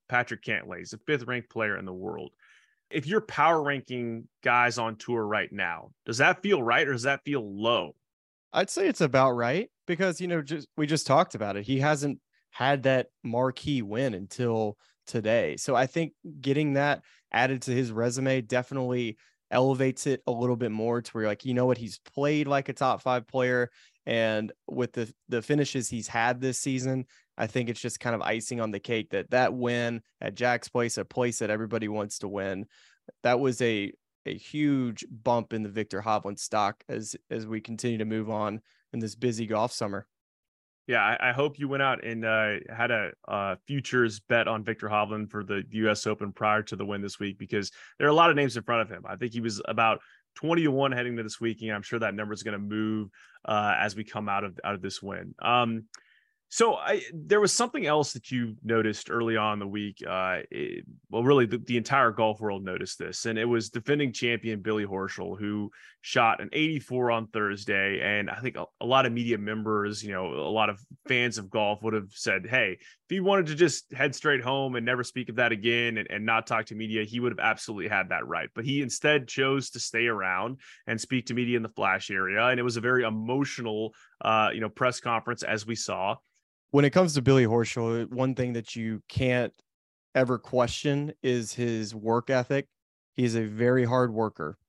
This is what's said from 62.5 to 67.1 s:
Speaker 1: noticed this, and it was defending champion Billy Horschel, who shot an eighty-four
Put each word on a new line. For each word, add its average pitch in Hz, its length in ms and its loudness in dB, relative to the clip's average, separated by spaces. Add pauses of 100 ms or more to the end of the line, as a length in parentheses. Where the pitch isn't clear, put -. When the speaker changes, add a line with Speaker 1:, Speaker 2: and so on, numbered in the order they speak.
Speaker 1:
noticed 92 340 -6
this, - 300 -8
and 113 100 -2
it 110 80 0
was 117 260 2
defending 143 420 -2
champion 113 480 -2
Billy 107 260 -2
Horschel, 95 500 -6
who 104 360 -4 (300)
shot 117 380 4
an - 120 -10
eighty-four 135 580 0